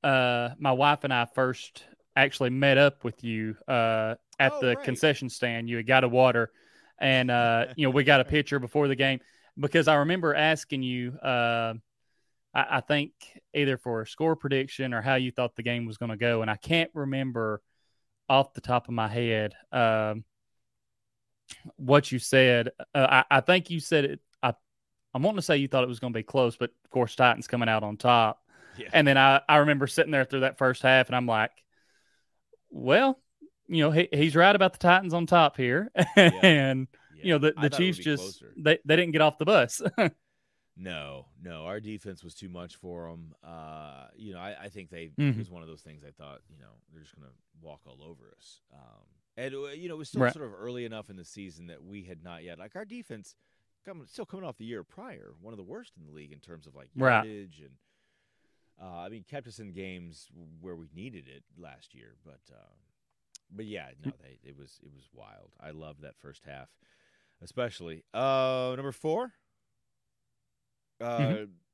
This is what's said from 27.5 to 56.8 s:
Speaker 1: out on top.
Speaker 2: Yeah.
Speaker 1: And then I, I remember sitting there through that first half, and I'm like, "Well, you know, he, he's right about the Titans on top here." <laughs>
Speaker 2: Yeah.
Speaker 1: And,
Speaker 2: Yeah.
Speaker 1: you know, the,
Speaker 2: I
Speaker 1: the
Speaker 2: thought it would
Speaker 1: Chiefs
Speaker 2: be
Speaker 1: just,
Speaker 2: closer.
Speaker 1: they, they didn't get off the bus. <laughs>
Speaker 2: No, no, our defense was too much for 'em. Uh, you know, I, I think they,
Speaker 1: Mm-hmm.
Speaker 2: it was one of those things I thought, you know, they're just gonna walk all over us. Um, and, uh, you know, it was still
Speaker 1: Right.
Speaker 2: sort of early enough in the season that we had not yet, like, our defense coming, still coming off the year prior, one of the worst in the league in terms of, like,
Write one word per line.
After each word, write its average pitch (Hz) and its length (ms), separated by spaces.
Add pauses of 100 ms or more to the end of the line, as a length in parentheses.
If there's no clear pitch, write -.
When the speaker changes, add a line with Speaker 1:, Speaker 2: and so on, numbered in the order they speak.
Speaker 1:
out 110 140
on 104 140
top. 117 460 (340)
Speaker 2:
Yeah. 117 160
Speaker 1:
And 151 140
then 135 100
I, 139 320
I 151 80
remember 143 300
sitting 156 240
there 135 140
through 135 160
that 131 160
first 127 260
half, 131 240
and 127 80
I'm 123 100
like, 110 260 (1200)
"Well, 214 500 (480)
you 165 160
know, 151 80
he, 165 200
he's 151 240
right 190 200
about 190 180
the - 60
Titans 180 340
on 170 120
top 160 320
here." 139 340 (120)
<laughs> - 140
Speaker 2:
Yeah. 170 260
Speaker 1:
And, 135 440 (220)
Speaker 2:
Yeah. 156 160
Speaker 1:
you 175 80
know, 147 60
the, 151 180
Speaker 2:
I 147 40
Speaker 1:
the 147 80
Speaker 2:
thought 143 140
it - 20
would - 0
Speaker 1:
Chiefs 185 120
Speaker 2:
be 180 60
Speaker 1:
just, 147 160
Speaker 2:
closer. - 380
Speaker 1:
they, 151 280
they 151 100
didn't 175 180
get 156 80
off 151 160
the 156 80
bus. 160 360 (160)
<laughs> 196 140 (680)
Speaker 2:
No, 71 460 (160)
no, 82 240
our 101 140
defense 104 440
was 82 120
too 95 140
much 87 260
for 85 340
'em. 82 240 (100)
Uh, 78 720
you 107 180
know, 87 60
I, 95 160 (100)
I 101 40
think 95 220
they, 82 180 (100)
Speaker 1:
Mm-hmm. 143 120
Speaker 2:
it 113 80
was 98 100
one 87 140
of 80 40
those 78 140
things 76 260
I 71 40
thought, 71 360
you 76 120
know, 57 100 (240)
they're 80 80
just 73 140
gonna 67 160 (300)
walk 76 260
all 65 160
over 65 340
us. - 240 (100)
Um, 57 340 (320)
and, 131 180
uh, 139 140
you 165 200
know, 160 60
it - 20
was 156 120
still 139 120
Speaker 1:
Right. 123 120
Speaker 2:
sort 151 120
of 107 80
early 120 320
enough 110 240
in 98 60
the 87 100
season 87 420
that 78 160
we 98 200
had 87 200
not 85 200
yet, 85 160
like, 101 160
our 208 100
defense 202 480 (520)
coming, 170 200
still - 220
coming 185 180
off 135 120
the 110 80
year 113 180
prior, 82 580
one 107 100
of 110 60
the 95 60
worst 202 340
in 80 80
the 73 60
league 76 200
in 73 80
terms 76 280
of, 67 80
like, 69 200